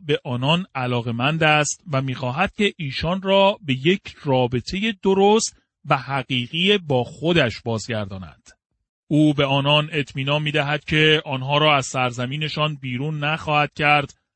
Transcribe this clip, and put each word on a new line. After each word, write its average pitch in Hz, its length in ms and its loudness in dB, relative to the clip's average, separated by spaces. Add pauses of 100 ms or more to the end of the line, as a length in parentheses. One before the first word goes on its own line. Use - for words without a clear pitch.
به 147 180 0
آنان 143 420 -2 (100)
علاقه‌مند 123 680 -2
است 151 480 2
و 135 100 0
می‌خواهد 131 520 -4
که 208 240 0
ایشان 160 440 -4
را 196 440 4
به 139 80 0
یک 147 500 0
رابطهٔ 131 720 0 (100)
درست 196 520 4 (300)
و 147 120 2
حقیقی 135 800 -2
با 143 260 0
خودش 151 580 0
بازگرداند. 104 880 -8 (580)
او 151 260 4
به 143 120 2
آنان 143 460 2
اطمینان 143 500 -4
می‌دهد 147 440 -2
که 156 400 4
آنها 135 320 -2
را 151 180 4
از 131 100 0
سرزمینشان 135 880 -4
بیرون 139 480 -6
نخواهد 147 500 0
کرد 147 400 0 (220)